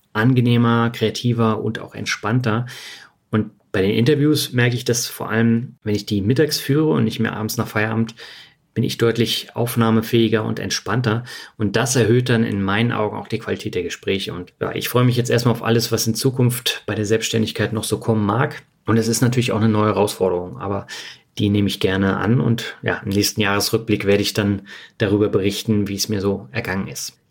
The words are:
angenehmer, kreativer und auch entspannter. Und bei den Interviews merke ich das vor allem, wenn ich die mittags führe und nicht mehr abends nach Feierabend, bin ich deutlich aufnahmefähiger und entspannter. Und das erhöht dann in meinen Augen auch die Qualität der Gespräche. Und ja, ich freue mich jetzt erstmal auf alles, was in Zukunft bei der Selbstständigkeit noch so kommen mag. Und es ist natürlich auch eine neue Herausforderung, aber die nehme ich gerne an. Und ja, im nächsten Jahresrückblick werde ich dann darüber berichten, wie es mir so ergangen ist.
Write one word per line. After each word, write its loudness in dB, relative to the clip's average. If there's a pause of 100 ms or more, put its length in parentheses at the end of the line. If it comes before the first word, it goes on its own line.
(120)
angenehmer, 4
kreativer 0
und -4
auch -16
entspannter. -2 (640)
Und 0 (280)
bei 2
den 2
Interviews 2
merke 2
ich -6
das 0
vor -8
allem, 2
wenn -2
ich -4
die -2
mittags 2
führe 0
und 2
nicht -2
mehr -2
abends -6
nach -4
Feierabend, -2 (580)
bin 0
ich -2
deutlich 0
aufnahmefähiger 2
und -4
entspannter. -2 (340)
Und 0
das 0
erhöht 4
dann 2
in -2
meinen 2
Augen -2
auch -10
die -4
Qualität -6
der -2
Gespräche. -4
Und -12
ja, -4
ich -6
freue 2
mich 4
jetzt 0
erstmal 4
auf -6
alles, 0
was 0
in 0
Zukunft 0
bei -4
der 0
Selbstständigkeit 0
noch -4
so -2
kommen 0
mag. 0 (200)
Und 2
es 2
ist 0
natürlich 2
auch 0
eine 4
neue 4
Herausforderung, 0
aber -6 (500)
die 2
nehme 4
ich -4
gerne 2
an. 2
Und -2
ja, -2
im -6
nächsten 0
Jahresrückblick 0
werde 4
ich -4
dann 0 (360)
darüber 2
berichten, 0
wie -6
es -4
mir -2
so -2
ergangen -4
ist. -12 (140)